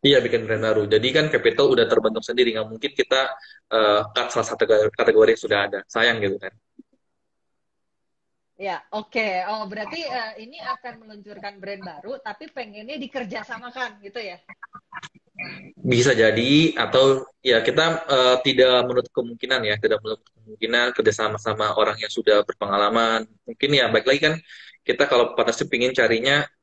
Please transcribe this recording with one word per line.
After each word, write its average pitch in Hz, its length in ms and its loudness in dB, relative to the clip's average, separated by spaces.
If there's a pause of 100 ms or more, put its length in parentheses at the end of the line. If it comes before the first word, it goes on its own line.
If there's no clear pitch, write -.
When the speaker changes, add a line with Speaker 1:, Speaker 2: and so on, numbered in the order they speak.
Speaker 1:
Iya, 139 160 6
bikin 113 240 -2
brand 110 160 -2
baru. 110 240 0
Jadi 107 320 2
kan 151 160 2
Capital 139 400 2
udah 117 160 2
terbentuk 110 320 0
sendiri, 117 320 0
nggak 110 160 -6
mungkin 110 240 -10
kita, 131 400 0 (400)
eh, 104 280 4 (120)
cut 120 200 -4
salah 117 200 -2
satu 110 160 -2
kategori, 107 240 4
kategori 110 400 6
yang 110 120 0
sudah 104 140 0 (100)
ada. 98 200 -8
Sayang 113 320 0
gitu 98 160 -2
kan. 95 160 -12 (2000)
Speaker 2:
Ya, 185 320 -8
oke. 214 400 -6 (240)
Oh, 214 160 -8
berarti, 208 320 -10
eh, 247 320 -8 (120)
ini 294 160 -20
akan 240 440 -12
meluncurkan 202 560 -18
brand 190 240 -14
baru, 175 400 -14
tapi 220 240 -14
pengennya 220 480 -14
dikerjasamakan 240 1040 -12
gitu 202 160 -16
ya? 196 240 -12 (1400)
Speaker 1:
Bisa 123 400 2
jadi, 120 560 4
atau 131 560 2 (160)
ya 117 160 4
kita, 139 240 0 (240)
eh, 127 320 4
tidak 127 480 4
menutup 123 240 -2
kemungkinan 123 560 -4
ya, 107 80 0
tidak 107 240 0
menutup 110 240 -10 (160)
kemungkinan 117 560 -2
kerjasama 107 400 0
sama 107 400 -2
orang 107 240 0
yang 107 80 -8
sudah 104 400 2
berpengalaman. 110 800 0 (160)
Mungkin 139 320 -4
ya, 117 160 2
baik 113 160 2
lagi 143 160 2
kan, 156 100 2 (460)
kita 131 240 0
kalau 123 320 2
partnership - 320 -2
pingin 127 240 0
carinya 127 560 2 (140)